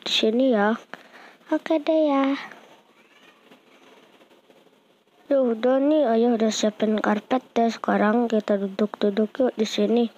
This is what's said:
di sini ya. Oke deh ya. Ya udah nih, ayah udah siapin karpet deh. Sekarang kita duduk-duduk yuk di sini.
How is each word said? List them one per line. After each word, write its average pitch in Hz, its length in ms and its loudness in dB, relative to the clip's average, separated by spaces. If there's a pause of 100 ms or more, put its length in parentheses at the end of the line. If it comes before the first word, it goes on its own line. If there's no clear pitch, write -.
di - 80 -6
sini 240 400 2
ya. 214 240 0 (720)
Oke 311 320 -2
deh 320 240 2
ya. 277 320 0 (3000)
Ya 277 160 2
udah 247 400 0
nih, 294 240 2
ayah 226 320 2
udah 214 160 0
siapin 214 480 -2
karpet 208 480 -2
deh. 233 160 0
Sekarang 214 640 0
kita 208 320 -2
duduk-duduk 208 800 -2
yuk 247 160 0
di 214 80 0
sini. 214 380 0 (140)